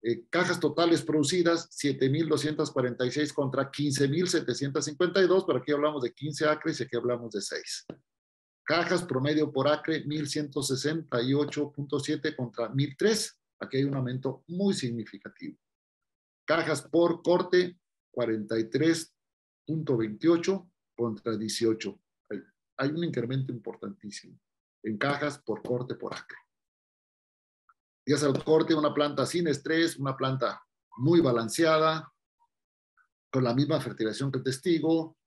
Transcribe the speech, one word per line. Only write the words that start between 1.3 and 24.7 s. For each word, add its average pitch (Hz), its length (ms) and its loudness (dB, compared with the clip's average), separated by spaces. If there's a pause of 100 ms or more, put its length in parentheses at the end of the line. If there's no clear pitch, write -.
siete 135 400 0
mil 160 180 0
doscientas 151 440 0
cuarenta 123 340 0
y 123 60 0
seis 147 200 -2
contra 135 380 -2
quince 143 380 0
mil 170 200 0
setecientas 143 580 -2
cincuenta 180 360 0
y 180 60 6
dos, 185 180 4
pero 131 140 0
aquí 147 120 -4
hablamos 147 300 0
de 120 100 -2
quince 151 360 -4
acres 151 320 0
y 120 40 -2
aquí - 120 -8
hablamos 120 380 -4
de 101 80 -4
seis. - 440 -10 (800)
Cajas 175 380 0
promedio 143 480 0
por 135 160 2
acre, 151 380 0
mil 147 220 -4
ciento 147 360 -4
sesenta 139 580 -2
y 131 120 2
ocho 147 380 0
punto 143 280 -4
siete 151 360 -4
contra 117 340 -4
mil 135 280 -2
tres. 208 420 0 (200)
Aquí - 180 -6
hay 135 60 2
un 139 120 -2
aumento 127 520 -4
muy 190 260 0
significativo. 110 840 -8 (880)
Cajas 151 360 0
por 170 400 2
corte, 180 560 2 (340)
cuarenta 113 480 -2
y 113 100 -2
tres 156 460 0 (520)
punto 156 300 -2
veintiocho 165 720 0 (240)
contra 113 420 -2
dieciocho. 110 640 -2 (300)
Hay, 101 100 -8 (380)
hay 135 120 0
un 165 140 -4
incremento 131 480 -4
importantísimo 104 880 -12 (440)